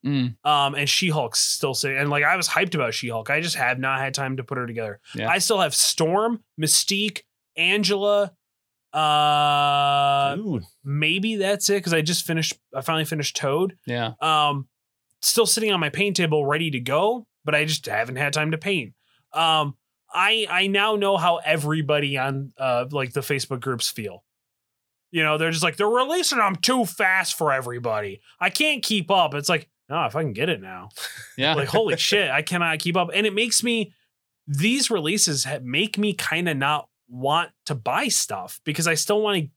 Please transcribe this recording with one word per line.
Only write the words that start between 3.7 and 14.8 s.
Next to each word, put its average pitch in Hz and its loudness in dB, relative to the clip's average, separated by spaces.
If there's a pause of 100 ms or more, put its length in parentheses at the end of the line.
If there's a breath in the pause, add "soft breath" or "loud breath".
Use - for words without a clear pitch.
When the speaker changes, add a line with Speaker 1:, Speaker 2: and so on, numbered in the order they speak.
Speaker 2:
not 135 -2
had 135 -4
time 131 -4
to 127 -8
put 135 -6
her 123 -4
together. 110 -8 (120 loud breath)
Speaker 1:
Yeah. 110 -4
Speaker 2:
I 180 2
still 196 2
have 156 2
Storm, 208 2 (180)
Mystique, 196 0 (340)
Angela. 202 2 (640)
Uh, 143 4
Speaker 3:
Dude. 170 -4 (200)
Speaker 2:
maybe 160 0
that's 202 0
it, 202 2
'cause 170 0
I 160 4
just 165 -2
finished, 160 -2 (200)
I 131 -4
finally 160 0
finished 151 -4
Toad. 165 -2
Speaker 1:
Yeah. 120 -4
Speaker 2:
Um, 151 2 (540)